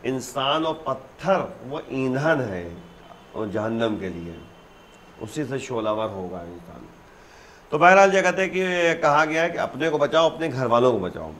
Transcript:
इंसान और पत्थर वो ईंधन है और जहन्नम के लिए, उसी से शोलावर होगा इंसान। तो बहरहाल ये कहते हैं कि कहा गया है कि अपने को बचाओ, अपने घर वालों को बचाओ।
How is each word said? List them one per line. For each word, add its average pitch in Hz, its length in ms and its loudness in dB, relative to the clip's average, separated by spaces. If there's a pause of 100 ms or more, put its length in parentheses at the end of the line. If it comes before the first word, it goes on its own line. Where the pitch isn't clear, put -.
इंसान 135 600 -2
और 160 80 -4 (120)
पत्थर 151 640 -4 (160)
वो 147 120 -8 (120)
ईंधन 135 500 0
है 90 240 -6 (720)
और 107 140 -4
जहन्नम 110 480 -2
के 95 100 -6
लिए, 85 260 -10 (880)
उसी 131 220 -8
से 127 140 -6
शोलावर 110 520 -4
होगा 92 320 -10
इंसान। 85 440 -16 (880)
तो 151 60 -2
बहरहाल 190 360 8
ये 190 80 4
कहते 180 200 0
हैं 180 80 0
कि 175 500 0
कहा 151 240 4
गया 160 180 0
है 170 80 0
कि - 80 -6
अपने 156 320 -2
को 151 80 0
बचाओ, 156 320 4
अपने 160 180 -4
घर 131 180 -2
वालों 120 260 6
को 110 60 0
बचाओ। 80 420 -6